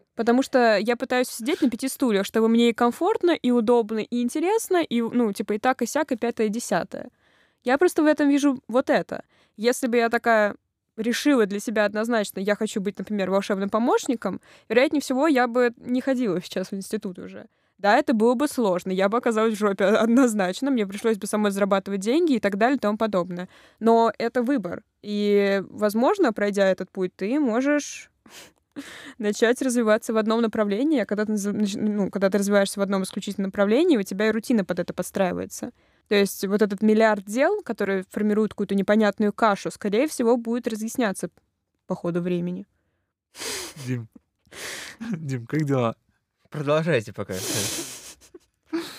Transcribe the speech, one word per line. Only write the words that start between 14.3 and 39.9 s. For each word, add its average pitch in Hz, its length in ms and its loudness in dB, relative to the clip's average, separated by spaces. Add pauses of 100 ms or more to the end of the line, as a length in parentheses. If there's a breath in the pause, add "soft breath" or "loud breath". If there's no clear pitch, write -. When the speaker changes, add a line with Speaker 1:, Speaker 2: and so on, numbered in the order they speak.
Speaker 1:
вероятнее 269 320 2
всего, 269 280 0
я 254 180 4
бы 240 320 2
не 247 240 -4
ходила 240 400 0
сейчас - 260 -6
в - 60 -12
институт 196 440 -8
уже. 190 280 -16 (360)
Да, 208 160 6
это 285 160 2
было 226 200 4
бы 285 120 0
сложно, 190 460 0
я 190 160 2
бы 226 100 0
оказалась 220 360 0
в 196 40 -6
жопе 202 260 0
<laughs> 214 220 4
однозначно, 233 640 2
мне 226 160 0
пришлось 208 320 -2
бы 208 80 -10
самой 208 240 0
зарабатывать 196 500 0
деньги 277 340 2
и 220 60 2
так 202 160 0
далее 247 200 2
и - 20 0
тому 208 180 -2
подобное. 185 520 -2 (320 soft breath)
Но 226 380 4
это 240 260 -2
выбор. 220 400 -4 (180)
И, 202 680 2
возможно, 233 640 2
пройдя 202 380 2
этот 185 220 -4
путь, 185 240 -4
ты 240 240 -2
можешь 277 680 -2 (560 loud breath)
<laughs> - 540 -18
начать 220 440 2
развиваться 233 500 2
в 220 40 2
одном 220 260 2
направлении, 220 580 0
а 196 60 -2
когда 208 200 -2
ты 214 60 -2
наз-, 202 200 -2
нач-, 202 240 -2
ну, 208 320 -2
когда 196 220 0
ты 208 80 2
развиваешься 202 400 0
в 196 60 -2
одном 196 180 0
исключительном 196 460 -6
направлении, 233 480 2
у 202 80 0
тебя 214 240 -2
и - 20 2
рутина 220 340 0
под 175 140 -6
это 170 160 -6
подстраивается. - 800 -4 (340)
То 220 80 -2
есть 202 320 0
вот 202 160 0
этот 202 200 -2
миллиард 214 420 4
дел, 294 400 0
которые 196 460 -4
формируют 208 420 0
какую-то 202 240 -2
непонятную 208 560 2
кашу, 202 400 -2
скорее 214 340 -2